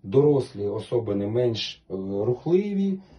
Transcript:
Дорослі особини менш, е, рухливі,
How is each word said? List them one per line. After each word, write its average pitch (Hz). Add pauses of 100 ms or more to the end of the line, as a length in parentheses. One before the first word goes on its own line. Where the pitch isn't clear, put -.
Дорослі 131
особини 104
менш, 117
е, 90 (300)
рухливі, 190 (200)